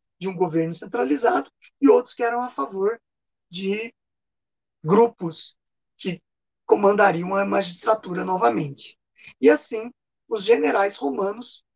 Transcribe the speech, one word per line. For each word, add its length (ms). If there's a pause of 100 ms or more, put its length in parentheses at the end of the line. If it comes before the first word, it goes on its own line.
(200)
de 80
um 80
governo 380
centralizado 760 (280)
e 80
outros 260
que 100
eram 180
a 80
favor 520 (480)
de 440 (880)
grupos 760 (400)
que 240 (440)
comandariam 680
a 100
magistratura 800
novamente. 720 (420)
E 80
assim, 420 (360)
os 160
generais 540
romanos 680 (100)